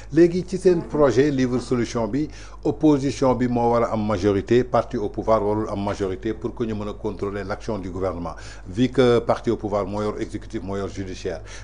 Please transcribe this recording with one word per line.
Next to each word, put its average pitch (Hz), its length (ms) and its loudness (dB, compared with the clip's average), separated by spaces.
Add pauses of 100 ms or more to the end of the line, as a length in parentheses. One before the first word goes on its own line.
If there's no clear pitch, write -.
(120)
Léegi, 170 320 4
ci 190 140 -4
seen 180 300 4
projet 143 420 4
livre 127 300 0
solution 117 480 -2
bi, 135 200 -2 (360)
opposition 139 720 2
bi 123 100 0
moo 120 240 2
war 117 140 4
a - 80 0
am 107 120 0
majorité, 104 600 4
parti - 320 0
au 104 120 -2
pouvoir 110 320 2
warul 107 280 0
am 101 160 -4
majorité 98 500 -2
pour 110 180 -6
que 120 120 -4
ñu 110 100 -4
mën 104 140 -6
a 98 60 -6
contrôler 101 500 -6
l'action 101 340 -6
du 92 120 -8
gouvernement. 85 440 -4 (320)
Vu 110 240 2
que 123 300 6
parti - 300 0
au 104 60 2
pouvoir 101 300 -2
moo 104 160 -4
yor 104 180 -4
exécutif, 107 440 -8
moo 98 120 -4
yor 98 120 -4
judiciaire, 92 540 -8 (220)